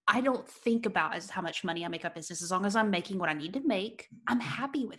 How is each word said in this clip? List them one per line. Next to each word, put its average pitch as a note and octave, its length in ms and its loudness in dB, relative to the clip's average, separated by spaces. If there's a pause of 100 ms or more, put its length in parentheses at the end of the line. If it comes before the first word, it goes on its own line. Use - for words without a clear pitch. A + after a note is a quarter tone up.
I G#3+ 120 4
don't C4 280 0
think A#3 380 0
about F3 280 0
as E3+ 160 -8
how F#3+ 100 -4
much E3 220 -4
money E3+ 220 -2
I E3+ 40 -4
make E3 160 -6
on E3+ 100 -4
business. E3+ 280 -8
As E3+ 80 -6
long F#3 160 2
as G3+ 80 2
I'm A3 160 4
making F#3+ 280 0
what F3 100 2
I D#3 40 2
need D3+ 220 -4
to C4+ 60 -2
make, A3+ 480 0 (180)
I'm B3 140 2
happy C4+ 440 -2
with - 140 -8